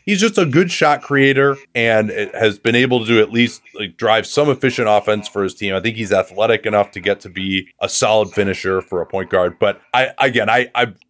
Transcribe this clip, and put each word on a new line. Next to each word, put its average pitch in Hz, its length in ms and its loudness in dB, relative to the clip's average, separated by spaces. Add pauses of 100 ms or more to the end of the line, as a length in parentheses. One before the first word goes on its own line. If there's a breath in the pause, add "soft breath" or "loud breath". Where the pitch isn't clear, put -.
he's 196 160 -2
just 220 160 0
a 180 80 2
good 170 260 2
shot 147 300 0
creator 139 560 2 (180)
and 110 340 2
it 104 260 -6
has 104 240 0
been 117 160 0
able 123 300 2
to 113 140 4
at 104 120 2
least, 117 300 0 (140)
like, 101 220 -12
drive 110 280 0
some 147 240 0
efficient 127 380 0
offense 107 400 0
for 101 160 -4
his 92 100 -4
team. 98 220 -6
I 95 40 -2
think 110 180 -6
he's 104 160 -6
athletic 107 520 0
enough 104 260 0
to 101 80 -14
get 98 220 -2
to 101 80 -18
be 95 380 -4 (140)
a 98 80 -4
solid 107 420 0
finisher 95 500 -2
for 87 200 -6
a 82 40 -6
point 95 240 -8
guard. 90 300 0
But 101 220 0 (120)
I, 131 260 0
again, 117 300 0
I, 120 260 2
I, 120 180 -2 (160)